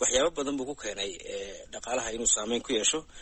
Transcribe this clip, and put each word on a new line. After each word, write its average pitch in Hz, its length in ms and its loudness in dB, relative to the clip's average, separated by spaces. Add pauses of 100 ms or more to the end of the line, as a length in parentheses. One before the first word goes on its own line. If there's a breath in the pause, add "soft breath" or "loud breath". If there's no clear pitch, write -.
waxyaabo 131 300 4
badan 143 260 -2
buu 131 100 -2
ku - 80 -6
keenay, 98 460 -4
ee, 98 500 -8
dhaqaalaha 117 420 -2
inuu 117 140 0
saameyn 113 340 4
ku - 120 -4
yeesho, 117 280 4 (220 loud breath)